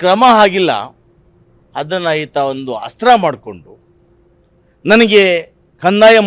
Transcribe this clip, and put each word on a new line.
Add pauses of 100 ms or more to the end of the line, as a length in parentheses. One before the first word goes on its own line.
ಕ್ರಮ (200)
ಆಗಿಲ್ಲ, (1040)
ಅದನ್ನು (120)
ಈತ (160)
ಒಂದು (180)
ಅಸ್ತ್ರ (160)
ಮಾಡಿಕೊಂಡು (1120)
ನನಗೆ (560)
ಕಂದಾಯ (120)